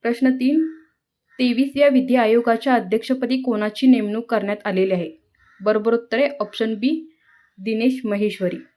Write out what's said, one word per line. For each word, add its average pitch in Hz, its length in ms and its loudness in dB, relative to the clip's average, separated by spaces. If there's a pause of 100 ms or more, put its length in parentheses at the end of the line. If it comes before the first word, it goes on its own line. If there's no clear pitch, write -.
प्रश्न 240 280 0
तीन, 269 360 0 (720)
तेवीस 254 380 0
या 285 120 4
विधी 254 260 2
आयोगाच्या 233 600 2
अध्यक्षपदी 247 680 -2
कोणाची 214 440 -2
नेमणूक 220 440 2
करण्यात 208 340 -2
आलेली 190 300 0
आहे? 165 160 -4 (500)
बरोबर 214 340 0
उत्तर 233 240 -4
आहे 277 100 2 (120)
ऑप्शन 220 340 -4
बी, 277 360 -2 (480)
दिनेश 226 460 -2
महेश्वरी. 202 520 -2 (200)